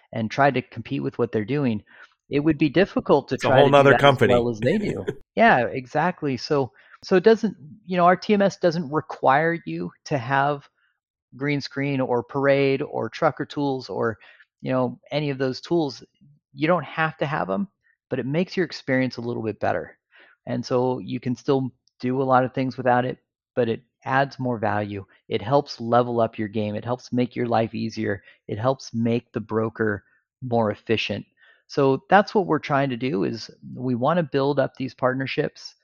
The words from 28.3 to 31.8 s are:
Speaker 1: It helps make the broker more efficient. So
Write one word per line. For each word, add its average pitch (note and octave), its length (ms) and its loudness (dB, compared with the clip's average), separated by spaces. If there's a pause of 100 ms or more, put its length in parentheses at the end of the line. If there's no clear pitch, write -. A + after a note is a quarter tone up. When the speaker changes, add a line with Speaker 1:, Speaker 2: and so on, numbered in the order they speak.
Speaker 1:
It - 100 -6
helps C3 360 -4
make A#2 400 -2
the A#2 80 -6
broker A2 640 -4 (360)
more A#2 300 0
efficient. G#2 540 -4 (420)
So C3+ 420 0